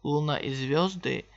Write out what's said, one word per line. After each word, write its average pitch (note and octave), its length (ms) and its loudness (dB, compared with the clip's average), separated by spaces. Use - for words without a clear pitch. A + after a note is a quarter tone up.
луна D3 340 2
и - 160 -4
звёзды C#3+ 720 0